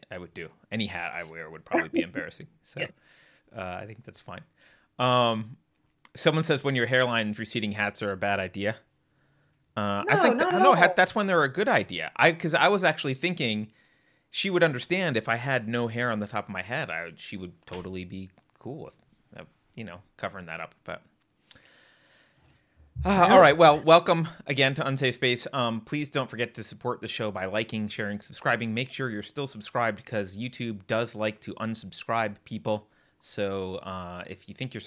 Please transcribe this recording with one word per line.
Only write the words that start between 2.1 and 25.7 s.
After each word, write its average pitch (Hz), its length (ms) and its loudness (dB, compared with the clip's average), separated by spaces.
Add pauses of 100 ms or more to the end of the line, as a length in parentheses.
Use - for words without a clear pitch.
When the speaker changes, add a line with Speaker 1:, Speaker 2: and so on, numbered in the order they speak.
Speaker 1:
So, - 180 -16
Speaker 2:
Yes. - 240 -12 (520)
Speaker 1:
uh, 110 40 -12
I 92 260 -10
think 107 180 -20
that's - 160 -20
fine. 92 200 -16 (580)
Um, 120 580 0 (580)
someone 160 300 2
says, 156 180 0
"When 139 120 0
your 120 120 2
hairline's 117 520 0
receding, 107 340 -4
hats 104 300 -4
are 101 100 -2
a 95 40 -4
bad 101 240 0
idea." 98 360 -4 (1000)
Uh, 101 320 -2
I - 80 4
Speaker 2:
No, 392 60 4
Speaker 1:
think 233 140 4
Speaker 2:
not 320 140 2
Speaker 1:
that, 359 60 0
Speaker 2:
at 359 60 4
Speaker 1:
no, 370 80 8
Speaker 2:
all. 247 40 8
Speaker 1:
hat, 175 220 6
that's 185 180 4
when 208 140 0
they're 170 160 4
a 135 80 -2
good 196 160 -2
idea. 92 480 0
I, 160 160 6
'cause 165 200 -4
I 156 160 4
was 196 160 2
actually 151 300 0
thinking 123 580 -4 (560)
she - 220 -4
would 175 140 4
understand 156 520 0
if 110 120 -2
I 117 80 2
had 123 320 -2
no 120 200 -2
hair 117 220 -4
on 107 80 -2
the 104 80 -4
top 104 180 -6
of - 60 -16
my 92 120 -6
head. 117 280 -6
I 82 140 -6
would, 85 160 -16
she - 160 -14
would 90 160 -12 (120)
totally 92 400 -10
be 95 240 -12 (300)
cool 135 280 -14
with, - 80 -20 (460)
uh, 80 40 -18 (320)
you 117 80 -14
know, 90 160 -16 (160)
covering 92 300 -8
that 82 140 -10
up. 82 220 -12
But, 87 200 -12 (2000)
uh, 185 240 6
Speaker 2:
Well 202 60 8
Speaker 1:
all 190 60 12
right. 151 160 10
Well, 156 240 10
welcome 165 460 6 (220)
again 135 260 2
to 143 120 -4
Unsafe 135 280 0
Space. 123 380 0
Um, 117 300 -2